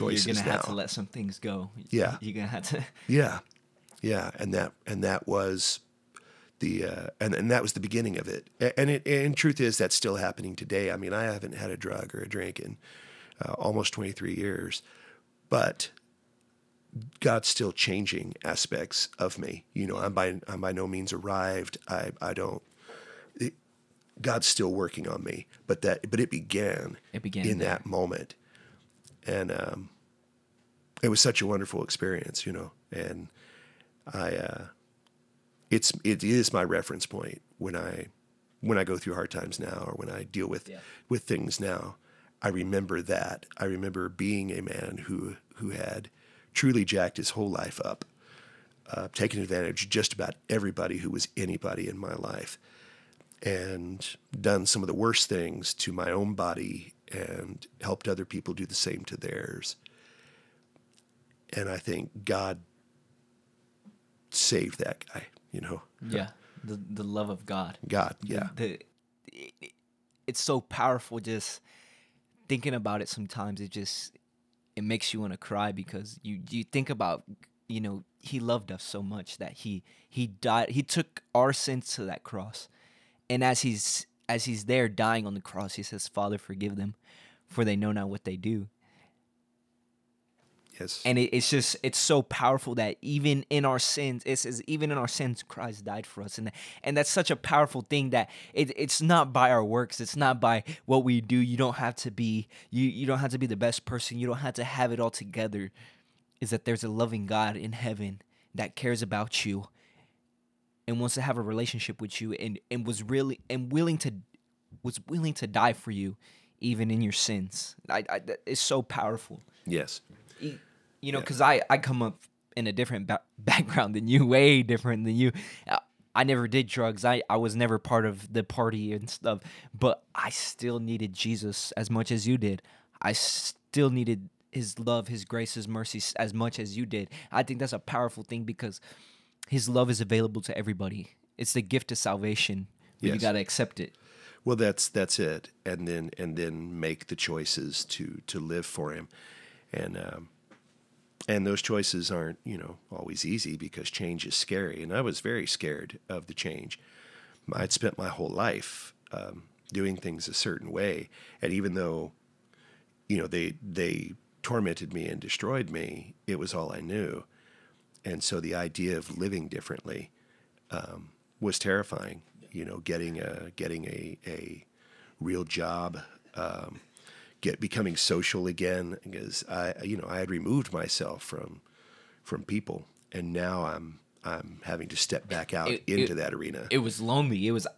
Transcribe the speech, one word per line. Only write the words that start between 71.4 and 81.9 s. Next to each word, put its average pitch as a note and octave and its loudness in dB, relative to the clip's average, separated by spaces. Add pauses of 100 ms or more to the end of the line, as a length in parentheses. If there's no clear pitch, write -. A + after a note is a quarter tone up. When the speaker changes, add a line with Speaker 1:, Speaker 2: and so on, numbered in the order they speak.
Speaker 1:
thinking C3 0
about G#2 -2
it - -6
sometimes. G2+ -6
It G2 -8
just, - -6 (580)
it G#2 -6
makes A2 0
you A2 -2
wanna F#2+ -4
cry G#2 -2
because G2+ -10
you, G#2 -8 (100)
you A2+ -4
think C3+ -2
about, G2+ -2 (440)
you A2+ -4
know, G2+ -6 (140)
he C3 -6
loved A#2 0
us F#2 -10
so G2+ -8
much G2 -8
that G2 -8
he, G2 -8 (260)
he B2 -2
died, A2 2
he C3+ 2
took - -2 (120)
our B2+ 8
sins C3 -2